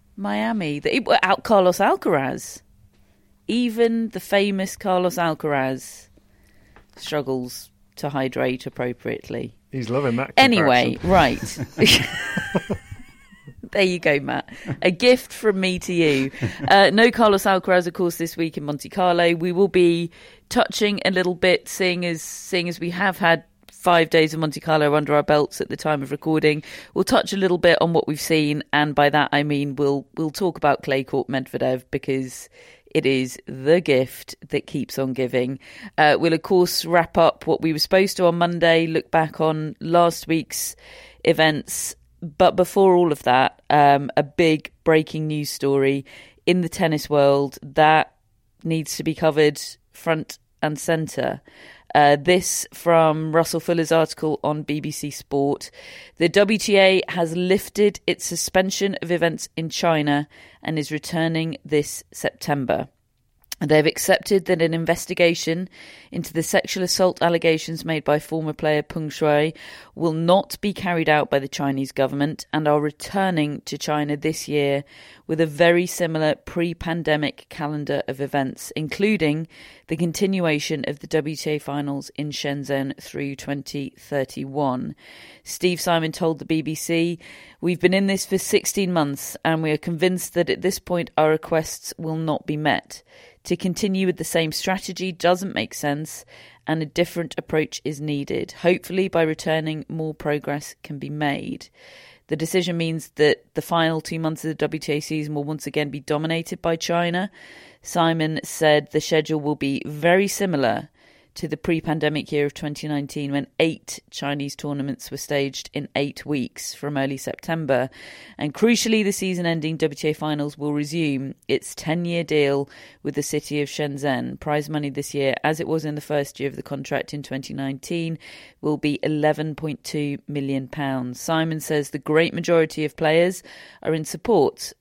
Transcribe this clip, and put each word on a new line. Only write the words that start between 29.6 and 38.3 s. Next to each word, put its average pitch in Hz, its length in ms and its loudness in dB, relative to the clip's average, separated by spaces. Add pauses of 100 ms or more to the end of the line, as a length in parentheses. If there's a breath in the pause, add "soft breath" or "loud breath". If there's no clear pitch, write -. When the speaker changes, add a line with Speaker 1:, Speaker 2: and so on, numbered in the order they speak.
Speaker 1:
we'll, 143 320 0 (100)
we'll 160 140 -2
talk 175 260 -2
about - 280 2
clay 139 180 0
court 135 240 -2
Medvedev 131 640 -4
because 131 580 -6 (380 soft breath)
it - 180 0
is 131 320 0 (100)
the 143 340 2
gift - 560 0 (140)
that - 180 -4
keeps - 320 -6
on 131 140 -4
giving. 127 440 -2 (400 loud breath)
Uh, 151 220 6
we'll, 165 120 2
of 165 100 0
course, 180 420 2
wrap 170 340 2
up - 300 4
what - 120 2
we 160 120 -2
were 151 80 -4
supposed 190 380 2
to 180 80 4
on 170 120 2